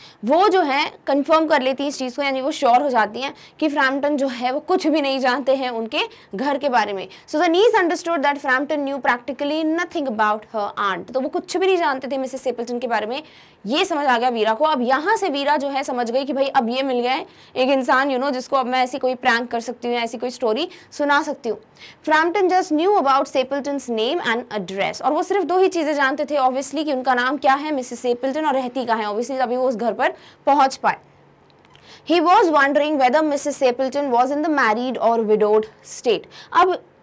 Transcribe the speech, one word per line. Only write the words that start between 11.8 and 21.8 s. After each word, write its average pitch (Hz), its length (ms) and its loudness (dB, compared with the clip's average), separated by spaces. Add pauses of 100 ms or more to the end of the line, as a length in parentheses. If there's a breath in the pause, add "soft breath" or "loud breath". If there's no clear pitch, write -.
थे 269 100 -4
मिसेस 262 240 -6
सेपल्टन 240 360 -6
के 226 80 -6
बारे 214 200 -2
में, 269 160 -6 (440 loud breath)
ये 302 180 0
समझ 294 220 -2
आ 247 120 4
गया 247 100 2
वीरा 220 260 0
को। 254 100 0
अब 302 180 2
यहाँ 294 340 2
से 392 120 -2
वीरा 285 280 0
जो 277 120 -2
है 277 140 -4
समझ 247 280 -4
गई 269 140 0
कि 269 80 -6
भाई 269 140 0
अब 262 220 0
ये 254 140 -2
मिल 262 180 0
गया 247 120 0
है 330 140 -4 (300 loud breath)
एक 254 120 2
इंसान, 269 400 2
you 254 120 0
know, 277 120 -2
जिसको 254 240 -4
अब 254 100 0
मैं 254 160 0
ऐसी 254 160 -4
कोई 254 160 0
प्रैंक 240 360 0
कर 233 100 -2
सकती 240 280 -8
हूँ, 240 80 0
ऐसी 233 220 -4
कोई 247 120 -4
स्टोरी 247 380 -2 (240 loud breath)
सुना 285 300 2
सकती 294 260 -6
हूँ। 208 100 -4 (500 loud breath)